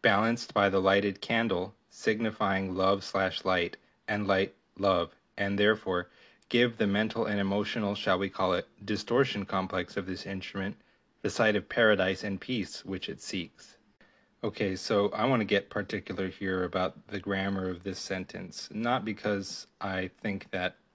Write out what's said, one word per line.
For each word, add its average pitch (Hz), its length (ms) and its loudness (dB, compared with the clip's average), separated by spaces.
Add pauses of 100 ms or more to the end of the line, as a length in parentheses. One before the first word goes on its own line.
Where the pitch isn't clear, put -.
balanced 113 520 2
by 101 160 6
the 95 100 2
lighted 98 400 4
candle, 104 540 -2 (160)
signifying 104 840 0
love 95 300 2
slash 95 400 -2
light, 90 320 0 (320)
and 104 180 -2
light 98 280 2 (240)
love, 92 360 2 (220)
and 101 220 0
therefore 101 500 2 (400)
give 120 300 4
the 107 80 2
mental 107 400 0
and 104 120 0
emotional, 101 560 0
shall 98 240 0
we 98 120 -2
call 92 240 2
it, 87 120 -2 (160)
distortion 104 600 0
complex 95 540 -2
of 92 80 -4
this 92 180 -8
instrument 95 500 -6 (460)
the - 80 -2
sight 107 260 2
of 98 140 -2
paradise 95 560 2
and 98 160 -6
peace 113 420 -6
which - 280 -8
it - 100 -12
seeks. - 560 -10 (680)
Okay, 101 320 -2
so 101 360 2
I 107 160 0
want 127 140 4
to 107 40 2
get 101 240 0
particular 95 600 -4
here 92 360 -2
about 92 440 -4
the 101 120 -6
grammar 98 480 -2
of 87 140 -6
this 92 160 -6
sentence, 92 720 -10
not 120 320 -2
because 104 640 -4 (160)
I 95 260 -4 (140)
think 98 280 -6
that 90 260 -4 (180)